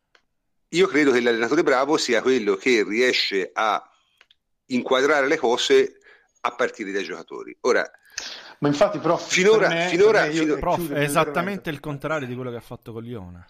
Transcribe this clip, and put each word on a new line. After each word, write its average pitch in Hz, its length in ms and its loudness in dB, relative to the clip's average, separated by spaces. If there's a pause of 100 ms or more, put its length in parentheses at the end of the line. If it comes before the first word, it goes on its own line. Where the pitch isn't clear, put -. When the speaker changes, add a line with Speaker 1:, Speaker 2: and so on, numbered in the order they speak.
(720)
Speaker 1:
io 180 140 4
credo 143 240 4
che 123 100 4
l'allenatore 120 440 2
bravo 139 320 2
sia 113 260 0
quello 113 320 2
che 113 320 2
riesce 104 640 0
a 104 300 -2 (840)
inquadrare 131 600 0
le 156 100 0
cose 135 600 2 (440)
a 120 120 -4
partire 113 380 -6
dai 98 100 -4
giocatori. 78 600 -14
Ora, 110 220 2 (760)
Speaker 2:
Ma 143 80 0
infatti, 147 320 2
prof, 160 260 -2
Speaker 1:
finora, 196 400 2
Speaker 2:
per 165 100 0
me, 170 120 0
Speaker 1:
finora, 196 320 4
Speaker 2:
per 151 80 0
me 151 60 -4
io, 165 80 0
Speaker 1:
finora 151 140 0
Speaker 2:
eh, - 40 -6
Speaker 3:
Prof, 165 160 0
Speaker 2:
chiudo 160 180 -4
Speaker 3:
è 147 40 -2
Speaker 2:
il 143 60 0
Speaker 3:
esattamente 151 360 0
Speaker 2:
intervento. 180 300 -6
Speaker 3:
il 143 100 -10
contrario 147 480 -6
di 123 80 -8
quello 127 140 -10
che 120 60 -10
ha 113 40 -12
fatto - 320 -18
con 113 100 -12
Lione. 92 480 -16